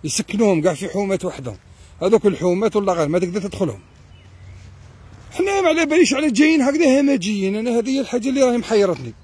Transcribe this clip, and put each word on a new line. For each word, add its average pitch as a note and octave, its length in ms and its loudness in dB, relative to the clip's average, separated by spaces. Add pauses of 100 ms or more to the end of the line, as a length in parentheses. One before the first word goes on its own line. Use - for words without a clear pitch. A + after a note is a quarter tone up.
يسكنوهم G3 580 0
كاع E3+ 120 2
في F3 160 -8
حومات F#3+ 360 -4
وحدهم. B2 320 -10 (440)
هذوك G#3 240 2
الحومات F3+ 500 0
ولا G3 180 0
غير D#3+ 140 0
ما E3+ 120 0
تقدر F3+ 220 -4
تدخلهم. E3+ 380 -4 (1500)
حنا G4 300 -2
ما F4+ 60 2
على D#4+ 180 2
باليش D4 280 4
على C#4+ 180 0
جايين D4+ 300 4
هكذا C#4 400 4
همجيين، G3+ 540 0
انا A#3 240 -2
هذه A#3 100 -4
هي C4+ 120 -2
الحاجه A#3+ 280 -4
اللي C4+ 140 2
راهي B3 140 2
محيرتني. F3+ 560 -2 (100)